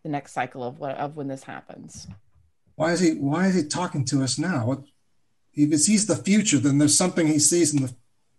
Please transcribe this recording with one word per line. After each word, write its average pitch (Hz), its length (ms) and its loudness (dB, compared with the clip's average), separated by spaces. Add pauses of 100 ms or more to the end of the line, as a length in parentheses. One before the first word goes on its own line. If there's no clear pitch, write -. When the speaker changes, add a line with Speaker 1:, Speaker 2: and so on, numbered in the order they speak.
Speaker 1:
the 165 60 -12
next 143 240 -8
cycle 127 320 -8
of 131 140 -10
what, 143 180 -8
of 151 200 -8
when 139 120 -8
this 135 140 -10
happens. - 640 -18 (720)
Speaker 2:
Why 160 160 0
is 175 80 0
he, 160 120 4
why 160 360 0
is 185 60 2
he 160 100 2
talking 156 420 -4
to 139 160 0
us 127 160 -2
now? 139 280 -2
What, 135 140 -2 (760)
if 147 160 2
he 156 60 2
sees 202 300 2
the 160 100 0
future, 190 420 2
then 139 200 2
there's 147 180 4
something 180 300 2
he 151 120 2
sees 156 360 2
in 135 80 2
the 123 120 -6 (440)